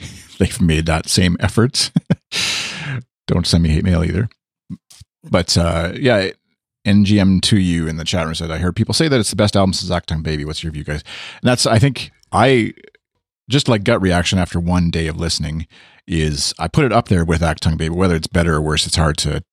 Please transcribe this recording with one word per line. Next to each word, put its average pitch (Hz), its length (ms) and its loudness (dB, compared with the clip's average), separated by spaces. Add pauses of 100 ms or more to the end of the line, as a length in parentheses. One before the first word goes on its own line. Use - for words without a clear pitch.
(140)
<laughs> - 240 -18
they've - 220 0
made 80 260 2
that 80 220 -2
same 90 320 2
effort. - 560 0
<laughs> - 40 2 (1300)
Don't 82 180 0
send 85 160 2
me 82 80 2
hate 82 140 2
mail 87 200 2
either. 85 240 -2 (920)
But, - 340 -2
uh, 85 380 0
yeah, 110 360 2 (540)
N 101 200 4
G 104 160 4
M 95 200 4
two - 200 2
U 85 260 0
in 80 100 -6
the 80 80 -8
chat 85 220 -2
room 82 80 -6
said, 82 160 -6
"I 80 80 -6
heard 87 160 -2
people 107 200 -2
say 160 120 2
that 135 140 2
it's - 100 -2
the 95 60 -6
best 107 180 2
album 95 180 4
since 87 200 -6
Achtung 80 320 -4
Baby. 78 200 -4
What's 76 200 -8
your 80 80 -6
view, 73 100 -10
guys?" 73 220 -6 (360)
And 123 80 0
that's, 123 160 2
I 113 140 4
think, 135 320 2 (220)
I 120 420 2 (760)
just, 143 200 0
like, 104 160 2
gut 104 180 2
reaction 90 380 2
after 87 180 -2
one 87 320 2
day 82 160 -2
of 78 100 -6
listening 80 520 -6 (400)
is 78 500 -2
I 80 80 -4
put 151 180 2
it 113 80 2
up 117 160 2
there 87 160 4
with 80 180 0
Achtung 80 360 0
Baby. 80 160 -4
Whether 90 220 2
it's 78 100 -4
better 82 280 0
or 78 60 0
worse, 76 260 -2
it's - 100 -4
hard 78 220 2
to, 71 340 -4